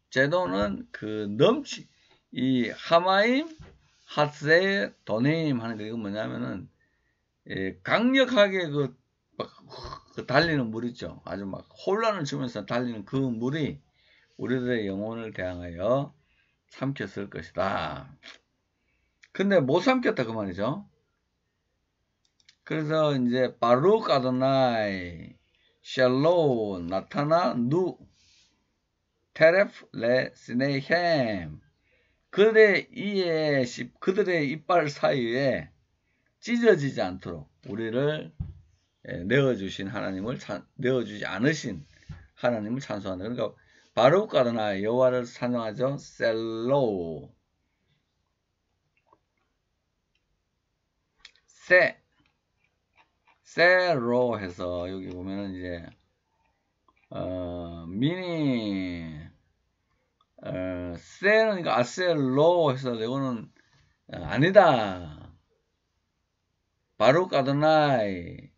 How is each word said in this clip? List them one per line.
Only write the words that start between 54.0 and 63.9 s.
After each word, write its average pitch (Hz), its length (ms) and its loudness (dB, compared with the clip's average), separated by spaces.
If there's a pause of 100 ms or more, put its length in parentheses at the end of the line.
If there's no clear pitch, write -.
해서 90 500 -6
여기 95 200 -10
보면은 95 460 -8
이제, 90 300 -10 (1300)
어, 87 760 -10
미니, 107 1300 -4 (1200)
어, 90 540 -8
세는, 220 520 0
그러니까 170 300 -2
아셀로 156 920 2
해서 127 220 -4
이거는, 123 560 -6 (640)